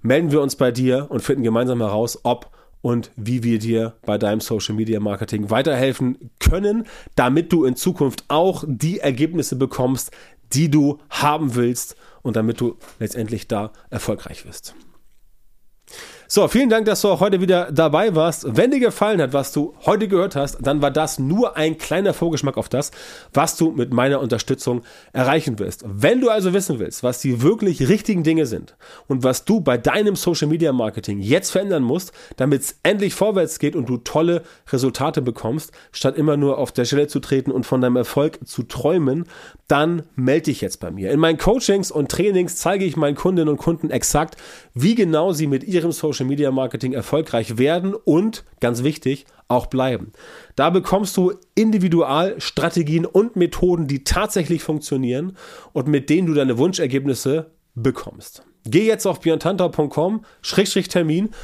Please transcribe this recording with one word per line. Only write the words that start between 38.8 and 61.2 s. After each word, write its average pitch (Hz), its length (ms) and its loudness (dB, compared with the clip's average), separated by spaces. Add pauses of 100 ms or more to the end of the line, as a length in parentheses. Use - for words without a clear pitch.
dann 156 380 2 (100)
melde 135 280 2
dich 147 180 -4
jetzt - 180 -6
bei 85 140 -10
mir. 95 180 -6
In 143 80 2
meinen 160 200 2
Coachings 196 520 2
und 147 180 -2
Trainings 180 460 0
zeige 190 300 -2
ich 160 120 -2
meinen 147 200 0
Kundinnen 175 320 0
und 147 100 0
Kunden 165 320 -2
exakt, - 460 -2 (380)
wie 131 200 2
genau 180 380 2
sie 151 160 -2
mit 135 160 0
ihrem 175 260 0
Social 156 300 -2
Media 139 300 0
Marketing 131 420 -2
erfolgreich 120 640 -2
werden 170 380 2
und, 180 500 0 (160)
ganz 120 220 0
wichtig, 143 420 -2 (240)
auch 123 160 2
bleiben. 127 480 -2 (420)
Da 139 140 4
bekommst 185 480 0
du 180 160 4 (220)
Individualstrategien 165 1500 0
und 226 300 2
Methoden, 175 500 0
die 135 180 -4
tatsächlich 180 580 -2
funktionieren 143 760 -4 (340)
und 131 160 -2
mit 143 220 2
denen 175 160 4
du 160 80 2
deine 131 240 2
Wunschergebnisse 139 920 0 (220)
bekommst. - 680 -6 (220)
Geh 151 220 2
jetzt 220 200 2
auf 170 140 -2
björntantau 165 500 0
punkt 151 240 -2
com 190 320 -2 (160)
Schrägstrich - 460 0
Termin 175 420 0 (140)